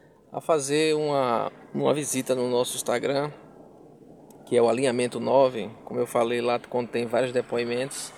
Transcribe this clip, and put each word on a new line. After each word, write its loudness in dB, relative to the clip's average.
a -8
fazer 2
uma, 0
uma 2
visita -2
no -2
nosso 0
Instagram, -2
que 2
é 6
o 6
Alinhamento 0
nove, 2
como -6
eu 0
falei 0
lá, 0
contém -4
vários 0
depoimentos, -4